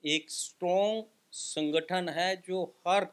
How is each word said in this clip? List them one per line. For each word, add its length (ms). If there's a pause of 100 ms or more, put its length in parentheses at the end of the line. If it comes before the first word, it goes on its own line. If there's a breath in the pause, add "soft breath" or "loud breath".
एक 280
स्ट्रॉन्ग 720 (300)
संगठन 760
है 320
जो 220 (240)
हर 240